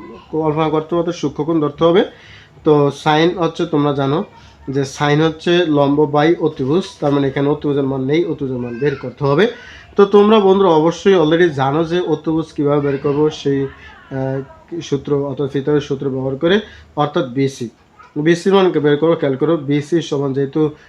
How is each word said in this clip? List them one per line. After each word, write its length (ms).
কল্পনা 400
করতে 200
হবে, 100
অর্থাৎ 140
সূক্ষ্মকোণ 460
ধরতে 240
হবে। 180
তো 260
sin 240
হচ্ছে, 240
তোমরা 280
জানো 300
যে 80
sin 440
হচ্ছে 400
লম্ব 320
by 200
অতিভুজ, 380
তার 120
মানে 160
এখানে 200
অতিভুজের 340
মান 280
নেই, 140
অতিভুজের 340
মান 200
বের 240
করতে 220
হবে। 200
তো 80
তোমরা 360
বন্ধুরা 300
অবশ্যই 520
already 260
জানো 240
যে 160
অতিভুজ 560
কীভাবে 300
বের 120
করবো, 320
সেই, 360
আহ, 1200
সূত্র 220
অর্থাৎ 200
ফিতারের 300
সূত্র 300
ব্যবহার 320
করে, 180
অর্থাৎ 300
বিসি। 320
বিসির 380
মানকে 260
বের 220
করো, 180
খেয়াল 160
করো, 200
বিসি 460
সমান 340
যেহেতু 340